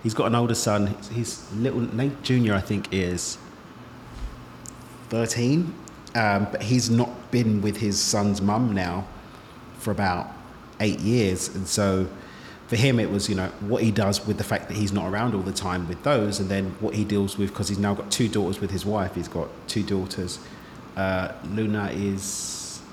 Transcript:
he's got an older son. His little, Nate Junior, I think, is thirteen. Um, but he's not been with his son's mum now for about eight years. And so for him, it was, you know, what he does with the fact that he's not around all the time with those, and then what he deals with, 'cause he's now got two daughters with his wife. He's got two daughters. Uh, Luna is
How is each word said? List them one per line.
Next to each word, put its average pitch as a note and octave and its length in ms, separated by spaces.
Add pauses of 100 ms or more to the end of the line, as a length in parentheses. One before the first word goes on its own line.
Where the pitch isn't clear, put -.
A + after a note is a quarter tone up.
he's A2 100
got B2 120
an A#2 100
older A#2 180
son. G#2 320 (260)
His - 420
little, A2+ 260
Nate C3 420
Junior, A#2+ 320
I F#2+ 60
think, G2 320
is F2+ 440 (1700)
thirteen. A#2+ 680 (400)
Um, G#2 380
but - 100
he's A2+ 280
not A#2 200 (220)
been A2+ 280
with G2+ 180
his G2+ 220
son's G2+ 400
mum G#2+ 320
now F#2 320 (760)
for A3 100
about G2 380 (500)
eight G2+ 220
years. G2 560
And F#2+ 100
so F#2+ 400 (600)
for A#2 80
him, B2 240
it - 100
was, G2+ 180
you G#2+ 60
know, F#2+ 140 (120)
what G#2 220
he A2+ 80
does G2+ 340
with G#2 140
the G#2 60
fact - 240
that - 80
he's G2+ 160
not F#2 200
around A2 220
all G2 60
the F#2+ 120
time F2+ 360
with F2 160
those, G#2+ 340
and G2 100
then G2 300
what G#2+ 160
he G#2+ 100
deals G2+ 320
with, G2 160
'cause G2 160
he's G2+ 120
now G2+ 140
got - 180
two A#2+ 160
daughters G2 320
with F#2+ 100
his F#2 160
wife. G#2 300
He's E2+ 100
got - 220 (180)
two - 160
daughters. F#2+ 560 (580)
Uh, F#2 360 (200)
Luna G#2 400
is - 840 (140)